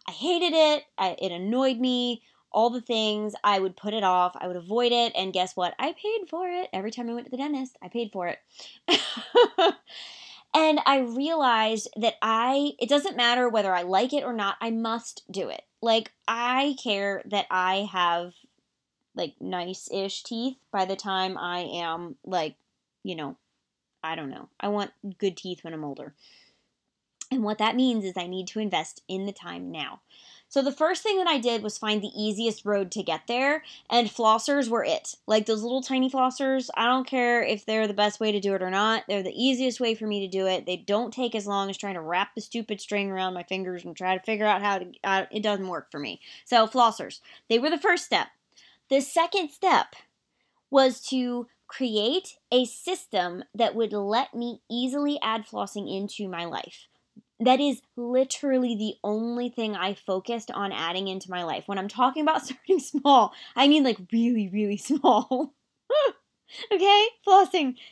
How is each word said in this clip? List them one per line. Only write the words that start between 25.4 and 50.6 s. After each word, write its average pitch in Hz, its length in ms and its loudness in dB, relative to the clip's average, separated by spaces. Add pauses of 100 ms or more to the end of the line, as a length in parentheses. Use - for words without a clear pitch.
when 165 100 -10
I'm 156 120 -8
older. 143 300 -12 (1160)
And 254 120 0
what 208 160 -2
that 220 180 2
means 240 260 2
is 185 140 -6
I 175 100 -6
need 185 200 -6
to - 120 -6
invest 185 480 -4
in 190 180 -6
the 202 60 -6
time 175 400 -12
now. 151 300 -10 (500)
So 277 100 2
the 262 120 0
first 330 280 0
thing 415 160 0
that 359 100 0
I 311 100 2
did 226 260 -2
was 208 140 -8
find 214 240 -2
the 208 120 -10
easiest 214 520 -4
road 196 260 0
to 202 120 -6
get 160 220 -4
there, 269 380 0 (260)
and 233 200 2
flossers 226 580 2
were 226 160 0
it. - 320 -2 (100)
Like, 214 200 2
those 220 180 -2
little 254 180 -2
tiny 262 280 0
flossers, 262 640 0
I 226 120 0
don't 254 200 2
care 240 340 2
if - 240 -2
they're 220 220 0
the 202 60 -4
best 208 260 0
way 214 140 0
to 202 80 0
do 196 120 0
it 185 80 -2
or 185 80 -2
not. 214 380 2
They're 202 160 -2
the 185 80 -6
easiest 254 480 0
way 226 160 0
for 220 100 -8
me 208 140 -2
to 196 80 -4
do 190 200 -2
it. 185 180 0
They 180 100 -4
don't 214 380 -2
take 247 220 -4
as 202 120 -4
long 196 220 -2
as 190 80 -8
trying 202 160 -8
to 170 80 -8
wrap 175 340 -2
the 214 60 -8
stupid 214 400 -8
string 202 280 -2
around 185 240 -4
my 180 100 -10
fingers 180 420 -6
and 170 100 -12
try 185 220 -2
to 185 80 -10
figure 214 200 -2
out 202 160 4
how 202 180 0
to, 180 120 -10 (140)
uh, 190 260 2
it 214 100 -4
doesn't 196 280 -2
work 165 200 -8
for 147 120 -10
me. 107 180 -10 (240)
So 226 240 4
flossers, 226 540 2 (280)
they 226 80 4
were 269 120 2
the 320 80 2
first - 260 2
step. 175 240 0 (640)
The 269 80 6
second 339 520 0
step - 440 2 (720)